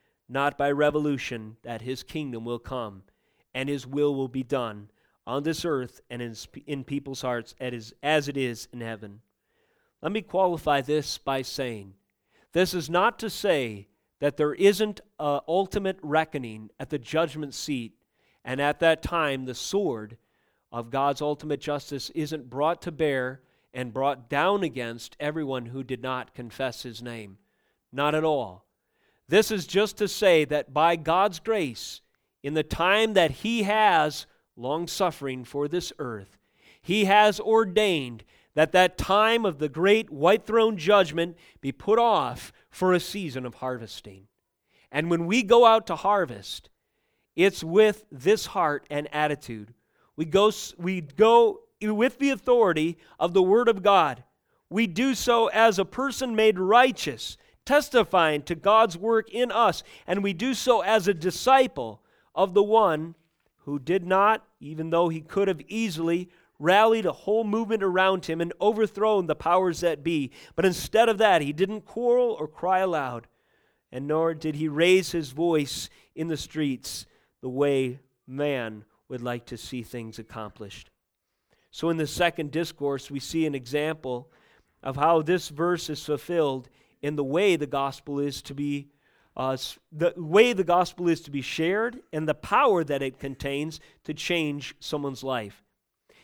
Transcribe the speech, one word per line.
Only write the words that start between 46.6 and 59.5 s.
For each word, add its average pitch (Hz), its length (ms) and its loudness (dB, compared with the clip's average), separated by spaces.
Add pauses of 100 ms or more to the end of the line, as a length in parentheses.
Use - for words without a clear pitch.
it's 190 300 2
with 208 480 4
this 156 340 0
heart 156 420 -2
and 147 240 -6
attitude. 143 640 -4 (400)
We 156 100 -6
go, 190 240 4
s-, - 300 -4
we 180 220 -4
go 220 640 4 (200)
with 214 380 0
the 277 100 2
authority 180 680 2 (220)
of 175 160 0
the 190 80 6
Word 220 260 4
of 196 140 0
God. 175 400 4 (480)
We 214 160 2
do 220 300 0
so 233 320 4
as 214 300 4
a 196 60 0
person 254 520 -6
made 214 220 4
righteous, 196 800 2 (300)
testifying 185 760 2
to 170 120 -6
God's 202 420 4
work 220 340 0
in 233 200 -2